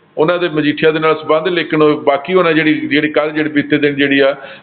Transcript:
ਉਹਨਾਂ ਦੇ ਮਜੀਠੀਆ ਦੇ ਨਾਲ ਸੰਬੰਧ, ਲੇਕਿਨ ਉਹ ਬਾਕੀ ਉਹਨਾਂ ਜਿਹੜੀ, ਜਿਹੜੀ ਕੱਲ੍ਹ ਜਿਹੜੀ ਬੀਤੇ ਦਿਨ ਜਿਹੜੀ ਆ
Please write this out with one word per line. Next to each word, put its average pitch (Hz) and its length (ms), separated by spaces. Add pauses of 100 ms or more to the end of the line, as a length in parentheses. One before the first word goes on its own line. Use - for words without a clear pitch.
(180)
ਉਹਨਾਂ 170 200
ਦੇ 175 100
ਮਜੀਠੀਆ 151 420
ਦੇ 156 80
ਨਾਲ 156 160
ਸੰਬੰਧ, 156 340
ਲੇਕਿਨ 165 340
ਉਹ 151 180
ਬਾਕੀ 139 340
ਉਹਨਾਂ 170 180
ਜਿਹੜੀ, 156 220
ਜਿਹੜੀ 151 340
ਕੱਲ੍ਹ 151 240
ਜਿਹੜੀ 151 180
ਬੀਤੇ 143 280
ਦਿਨ 147 160
ਜਿਹੜੀ 139 260
ਆ 139 160 (260)